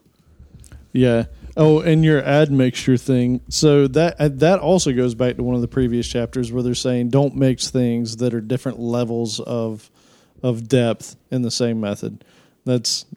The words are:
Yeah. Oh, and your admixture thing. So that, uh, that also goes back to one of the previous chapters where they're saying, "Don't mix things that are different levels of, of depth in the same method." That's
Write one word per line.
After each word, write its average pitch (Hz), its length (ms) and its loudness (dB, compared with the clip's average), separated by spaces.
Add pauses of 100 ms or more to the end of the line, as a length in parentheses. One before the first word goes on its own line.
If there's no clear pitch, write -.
(920)
Yeah. 120 340 2 (320)
Oh, 156 220 6
and 160 260 4
your 151 180 4
admixture 139 760 2
thing. 123 520 0
So 143 380 4
that, 156 320 0
uh, 151 140 2
that 156 260 2
also 160 340 0
goes 123 220 0
back 123 220 -2
to 123 60 -6
one 123 120 -2
of 120 60 -2
the 120 60 -2
previous 120 400 -2
chapters 117 440 -4
where 123 120 -4
they're 123 120 -2
saying, 123 340 -2
"Don't 139 260 2
mix 131 340 0
things 117 480 -2
that 123 160 -2
are 117 80 -4
different 117 380 -6
levels 117 600 -4
of, 113 480 -6 (540)
of 117 260 -4
depth 117 460 0 (160)
in 127 100 -2
the 117 100 -2
same 117 300 -2
method." 104 420 -6 (420)
That's 123 400 -2 (120)